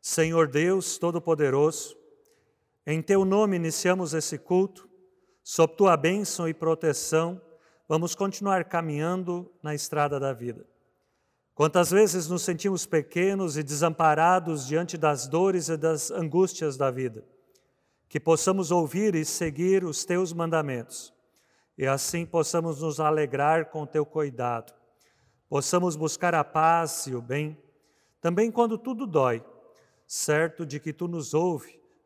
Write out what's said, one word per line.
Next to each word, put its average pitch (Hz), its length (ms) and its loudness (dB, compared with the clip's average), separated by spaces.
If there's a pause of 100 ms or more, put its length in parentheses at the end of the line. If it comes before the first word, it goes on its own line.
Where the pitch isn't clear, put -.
Senhor 165 480 2
Deus 170 500 0
Todo-Poderoso, 160 960 0 (880)
em 156 160 -2
Teu 196 220 2
nome 196 320 2
iniciamos 170 580 0
esse 156 240 -4
culto, - 500 0 (540)
sob - 340 2
Tua 185 200 6
bênção 175 520 -2
e 156 60 -4
proteção, 160 880 0 (480)
vamos 165 260 0
continuar 196 500 -2
caminhando 175 880 -4 (100)
na 151 120 -6
estrada 147 440 -2
da 135 140 -2
vida. 120 340 -10 (920)
Quantas 160 340 4
vezes 185 380 4
nos 175 140 -4
sentimos 185 420 -4
pequenos 175 720 -2
e 156 60 -4
desamparados 156 1040 2
diante 170 320 -2
das 147 280 0
dores 170 440 0
e 165 80 -2
das 156 320 -2
angústias 165 680 0
da 135 140 2
vida. 123 340 -6 (840)
Que - 100 -4
possamos 170 500 2
ouvir 175 440 2
e 156 100 0
seguir 175 580 0
os 160 220 -6
teus 175 300 -2
mandamentos, 160 800 -4 (640)
e 131 80 0
assim 139 400 -2
possamos 165 560 -2
nos 151 180 -4
alegrar 151 680 2
com 151 140 -8
o - 20 -12
teu 151 180 -2
cuidado. 123 680 -4 (760)
Possamos 170 480 0
buscar 160 380 -2
a 151 100 2
paz 160 640 2
e 131 80 -8
o 120 80 -6
bem, 147 360 -6 (640)
também 190 300 0
quando 226 260 0
tudo 240 300 -8
dói, 131 360 2 (640)
certo 160 600 -2
de 143 120 -10
que 156 140 -10
tu 175 160 -8
nos 165 240 -8
ouve, 160 480 -2 (260)